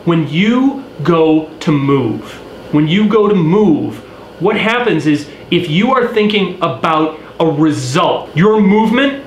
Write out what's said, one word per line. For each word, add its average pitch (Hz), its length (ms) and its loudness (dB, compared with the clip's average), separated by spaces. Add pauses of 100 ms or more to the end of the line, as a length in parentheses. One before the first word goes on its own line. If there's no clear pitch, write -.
When 165 240 0
you 226 560 0 (180)
go 160 480 2 (120)
to 165 100 0
move, 139 640 0 (400)
when 151 160 2
you 208 180 2
go 208 220 2
to 202 60 2
move, 170 640 2 (420)
what 208 160 0
happens 208 500 0
is 147 220 0 (200)
if 170 200 0
you 214 240 2
are 240 140 0
thinking 208 540 0
about 160 600 -2 (180)
a 170 60 2
result, 147 920 0
your 214 240 4
movement 226 680 2